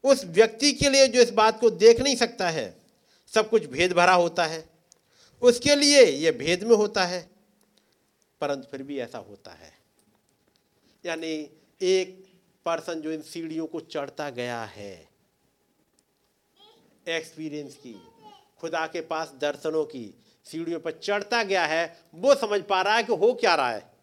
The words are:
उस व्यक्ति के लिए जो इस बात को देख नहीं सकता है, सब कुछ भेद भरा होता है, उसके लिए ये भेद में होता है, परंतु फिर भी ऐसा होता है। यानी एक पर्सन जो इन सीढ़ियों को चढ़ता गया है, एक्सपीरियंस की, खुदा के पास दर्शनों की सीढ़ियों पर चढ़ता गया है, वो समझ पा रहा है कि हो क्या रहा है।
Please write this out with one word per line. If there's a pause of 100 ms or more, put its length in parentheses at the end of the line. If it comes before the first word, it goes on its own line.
उस
व्यक्ति
के
लिए
जो
इस
बात
को
देख
नहीं
सकता
है, (540)
सब
कुछ
भेद
भरा
होता
है, (760)
उसके
लिए
ये
भेद
में
होता
है, (1080)
परंतु
फिर
भी
ऐसा
होता
है। (1300)
यानी (320)
एक (400)
पर्सन
जो
इन
सीढ़ियों
को
चढ़ता
गया
है, (1900)
एक्सपीरियंस
की, (480)
खुदा
के
पास
दर्शनों
की (300)
सीढ़ियों
पर
चढ़ता
गया
है, (140)
वो
समझ
पा
रहा
है
कि
हो
क्या
रहा
है। (100)